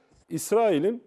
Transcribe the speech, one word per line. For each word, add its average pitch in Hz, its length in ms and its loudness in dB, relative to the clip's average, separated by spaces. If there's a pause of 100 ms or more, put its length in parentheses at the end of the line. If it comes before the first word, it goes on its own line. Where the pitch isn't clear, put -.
(280)
İsrail'in 208 800 0